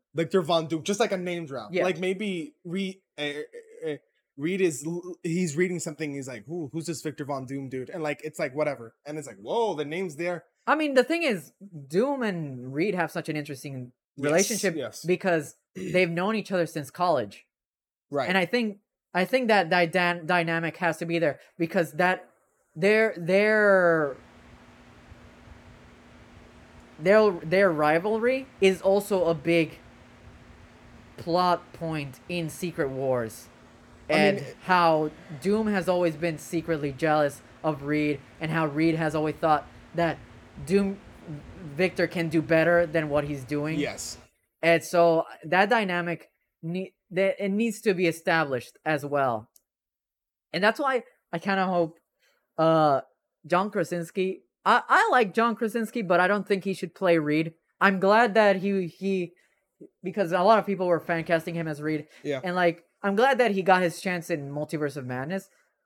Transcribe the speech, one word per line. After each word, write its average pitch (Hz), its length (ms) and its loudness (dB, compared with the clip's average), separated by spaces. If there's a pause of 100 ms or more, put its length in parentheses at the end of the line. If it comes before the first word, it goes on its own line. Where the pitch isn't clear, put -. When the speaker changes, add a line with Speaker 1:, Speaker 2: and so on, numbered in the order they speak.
(140)
Speaker 1:
Victor 165 280 0
Von 160 240 0
Doom, 156 160 -4
just, 202 160 -4
like, 214 140 2
a 190 40 -2
name 175 300 -6
drop. 131 260 -10
Speaker 2:
Yeah. 175 120 0
Speaker 1:
Like, 180 160 -2
maybe 185 540 -4 (100)
Re-, 190 360 -6 (180)
uh, 147 40 -6 (640)
uh, 160 80 -4
uh, 143 40 -6 (400)
Reed 175 240 -2
is 147 240 0
l-, 175 380 -8
he's 170 340 -2
reading 180 220 0
something, 156 340 -8
he's 139 160 -8
like, 113 180 -12
"Who, 160 260 -8
who's 160 140 -8
this 160 160 -6
Victor 151 220 -8
Von 135 220 -6
Doom 135 220 -8
dude?" 127 220 -8
And, 165 120 -8
like, 147 220 -4
it's 151 140 -10
like, 143 160 -4
whatever. 135 400 -4 (120)
And 151 120 -10
it's 143 100 -12
like, 104 100 -18
"Whoa, 185 360 -2
the 147 100 -4
name's 160 320 -8
there." 170 280 -6 (220)
Speaker 2:
I 254 80 2
mean, 302 200 -2
the 254 100 6
thing 339 180 -2
is, 214 300 -4 (340)
Doom 247 360 -2
and 139 520 -6
Reed 175 220 0
have 165 160 -2
such 170 160 -8
an 151 80 -4
interesting 139 560 -10 (240)
Speaker 1:
Yes, 135 80 -8
Speaker 2:
relationship 185 520 2
Speaker 1:
yes. 123 280 -10
Speaker 2:
because 170 520 0 (100)
Speaker 1:
<clears throat> - 100 -20
Speaker 2:
they've 180 340 0
known 180 240 -2
each 196 160 -4
other 180 160 0
since 147 240 -8
college. 143 560 -2 (640)
Speaker 1:
Right. 139 180 -2
Speaker 2:
And 185 80 2
I 185 100 2
think, 214 320 -2 (360)
I 185 100 2
think 247 240 0
that 190 220 4
dy-, 180 160 4
dan-, 175 400 -2
dynamic 165 520 0
has 165 200 -2
to 170 80 -6
be 170 140 0
there 151 180 0 (180)
because 165 360 0
that, 180 360 0 (460)
their, 208 420 2
their, 185 1000 4 (2750)
their, 208 320 6 (120)
their 185 280 4
rivalry 214 760 2 (140)
is 190 220 4
also 196 440 2
a 165 80 2
big 160 440 0 (1400)
plot 175 560 0
point 156 560 -8
in 175 200 -4
Secret 156 420 -4
Wars. 131 580 -4 (600)
Speaker 1:
I 147 40 0
mean, 156 80 4
Speaker 2:
And 151 180 4
Speaker 1:
it 139 240 -12
Speaker 2:
how 165 480 4 (300)
Doom 214 260 0
has 190 220 -2
always 180 280 2
been 160 220 -4
secretly 156 540 -4
jealous 151 500 2 (220)
of 147 180 -2
Reed, 147 380 0 (200)
and 160 120 -4
how 160 140 0
Reed 160 280 2
has 156 200 -2
always 151 220 -2
thought 156 300 2 (280)
that 165 240 0 (460)
Doom, 196 340 0 (760)
Victor 175 320 0
can 170 220 -2
do 156 120 0
better 165 460 4
than 156 220 -2
what 143 160 0
he's 143 200 -8
doing. 147 360 -4
Speaker 1:
Yes. - 360 -6 (460)
Speaker 2:
And 165 220 4
so 170 400 4 (200)
that 180 240 4
dynamic 175 600 -2 (320)
ne-, 180 320 -8 (160)
that 190 240 2 (100)
it 196 60 0
needs 214 320 -2
to 202 120 2
be 180 120 0
established 160 800 -2
as 151 200 -2
well. 135 460 0 (1040)
And 175 100 -4
that's 220 160 2
why 269 240 0 (300)
I 170 80 -4
kinda 190 260 0
hope, 175 320 0 (580)
uh, 156 440 4 (460)
John 185 240 0
Krasinski, 185 720 -4 (220)
I, 220 240 4
I 370 220 4
like 247 240 2
John 226 220 2
Krasinski, 220 460 -4
but 175 180 4
I 185 80 4
don't 202 180 0
think 190 180 0
he 196 100 -2
should 170 200 -10
play 175 240 4
Reed. 156 360 0 (260)
I'm 190 200 4
glad 208 340 4
that 208 220 6
he, 190 300 -2
he, 185 460 -4 (720)
because 185 300 -2
a 180 100 2
lot 214 160 8
of 180 80 -2
people 185 200 -2
were 170 140 2
fan 165 240 -4
casting 165 300 -2
him 165 140 -4
as 147 140 -8
Reed. 151 240 -4 (180)
Speaker 1:
Yeah. 139 180 -4
Speaker 2:
And, 180 140 -4
like, 170 280 2 (180)
I'm 196 120 0
glad 247 240 4
that 240 140 4
he 190 100 -2
got 185 200 4
his 165 180 -2
chance 180 300 -6
in 143 200 -6
Multiverse 147 460 -6
of 135 100 -10
Madness. 139 420 -6 (380)